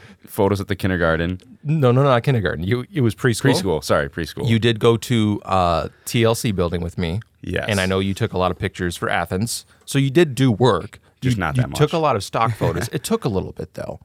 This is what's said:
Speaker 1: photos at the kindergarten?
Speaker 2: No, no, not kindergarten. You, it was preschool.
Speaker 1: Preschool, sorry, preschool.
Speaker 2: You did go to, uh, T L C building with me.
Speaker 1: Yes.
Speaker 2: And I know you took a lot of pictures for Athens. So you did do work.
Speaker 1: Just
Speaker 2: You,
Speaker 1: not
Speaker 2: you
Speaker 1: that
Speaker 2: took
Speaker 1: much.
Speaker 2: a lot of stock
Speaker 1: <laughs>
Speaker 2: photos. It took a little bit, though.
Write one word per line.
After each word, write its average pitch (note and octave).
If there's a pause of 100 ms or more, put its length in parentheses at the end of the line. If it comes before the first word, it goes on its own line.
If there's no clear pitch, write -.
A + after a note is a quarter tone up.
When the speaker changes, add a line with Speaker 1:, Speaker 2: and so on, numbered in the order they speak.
(260)
Speaker 1:
photos G2
at F#2+
the G2
kindergarten? E2+ (240)
Speaker 2:
No, D3
no, B2+
not B2+
kindergarten. F#2
You, B2
it E3
was A2+
preschool. C3+
Speaker 1:
Preschool, F#2+
sorry, D#2
preschool. -
Speaker 2:
You A2+
did A2+
go A#2
to, G#2+
uh, E2+ (160)
T A#2
L A2+
C A2+
building F2
with E2+
me. F2+ (200)
Speaker 1:
Yes. -
Speaker 2:
And G2+
I F#2
know F#2+
you G2
took G#2+
a F2+
lot F2+
of F2
pictures F2+
for -
Athens. F#2+ (220)
So C#3
you C#3
did D3+
do C3
work. G2+ (220)
Speaker 1:
Just B2+
Speaker 2:
You, G2
Speaker 1:
not D#2+
Speaker 2:
you B2+
Speaker 1:
that C#2
Speaker 2:
took D3+
Speaker 1:
much. -
Speaker 2:
a E3
lot D3
of G2+
stock A#2
Speaker 1:
<laughs> G#2
Speaker 2:
photos. F2
It -
took A3+
a D3+
little F2+
bit, -
though. -